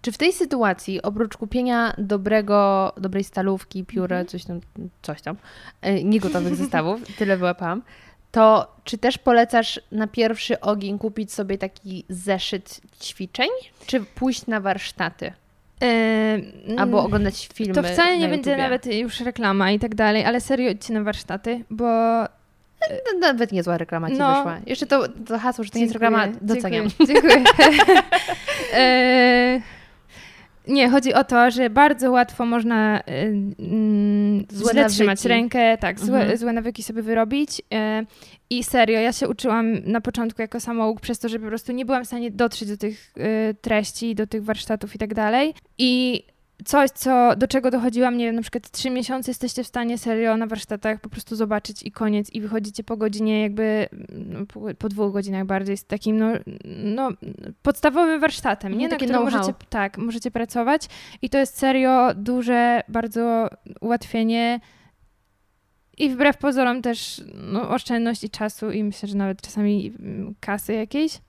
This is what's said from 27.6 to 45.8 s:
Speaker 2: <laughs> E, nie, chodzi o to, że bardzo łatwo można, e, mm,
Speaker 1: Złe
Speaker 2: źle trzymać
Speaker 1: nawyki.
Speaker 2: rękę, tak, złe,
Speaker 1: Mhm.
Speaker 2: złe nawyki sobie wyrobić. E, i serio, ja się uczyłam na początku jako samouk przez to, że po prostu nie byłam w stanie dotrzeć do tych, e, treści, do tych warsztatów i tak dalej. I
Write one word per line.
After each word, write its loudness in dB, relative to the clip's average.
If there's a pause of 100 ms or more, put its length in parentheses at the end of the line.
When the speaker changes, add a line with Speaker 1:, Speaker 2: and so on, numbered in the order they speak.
Speaker 2:
<laughs> 8 (720)
E, 6 (1080)
nie, 4
chodzi 4
o 6
to, 6
że 0
bardzo 4
łatwo 2
można, 2
e, -14 (560)
mm, 2
Speaker 1:
Złe 0
Speaker 2:
źle 6
trzymać 2
Speaker 1:
nawyki. -2
Speaker 2:
rękę, 4
tak, -4
złe, 2
Speaker 1:
Mhm. 2
Speaker 2:
złe -2
nawyki -6
sobie -8
wyrobić. -2 (120)
E, -2 (460)
i -4
serio, 2
ja 0
się -4
uczyłam 0 (200)
na 0
początku -6
jako -8
samouk -4
przez -8
to, -6
że -6
po -10
prostu -8
nie -6
byłam -2
w -14
stanie -8
dotrzeć -2
do -6
tych, -10
e, -2
treści, -2
do -2
tych -6
warsztatów -4
i -14
tak -6
dalej. 0 (240)
I 2 (420)